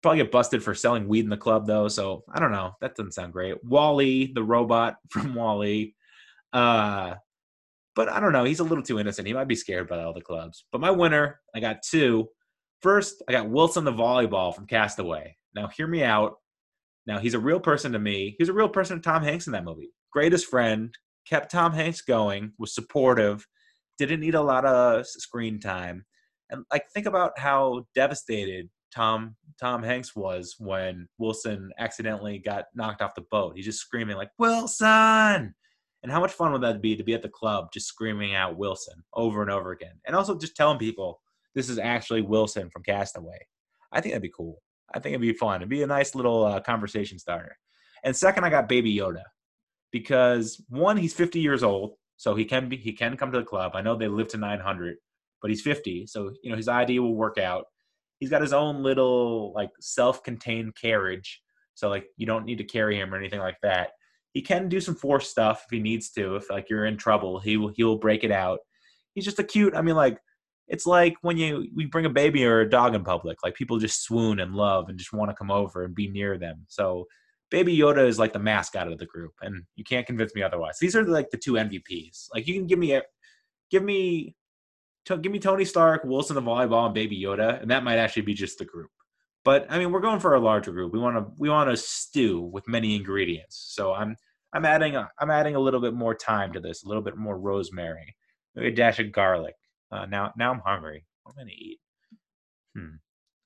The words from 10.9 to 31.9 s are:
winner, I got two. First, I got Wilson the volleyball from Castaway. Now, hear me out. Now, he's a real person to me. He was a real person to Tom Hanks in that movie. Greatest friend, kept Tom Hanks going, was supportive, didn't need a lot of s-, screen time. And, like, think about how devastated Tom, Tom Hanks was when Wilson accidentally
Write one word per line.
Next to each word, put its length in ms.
winner, 500
I 40
got 220
two. 480
First, 460
I 40
got 180
Wilson 340
the 80
volleyball 640
from 120
Castaway. 680
Now, 140
hear 200
me 160
out. 320
Now, 100
he's 160
a 60
real 200
person 340
to 60
me. 380
He 60
was 60
a 40
real 160
person 280
to 40
Tom 220
Hanks 240
in 60
that 120
movie. 240
Greatest 320
friend, 480
kept 240
Tom 220
Hanks 280
going, 580
was 160
supportive, 720
didn't 220
need 160
a 60
lot 240
of 340
s-, 140
screen 460
time. 460
And, 200
like, 120
think 140
about 300
how 480
devastated 720
Tom, 420
Tom 240
Hanks 320
was 420
when 500
Wilson 580
accidentally 600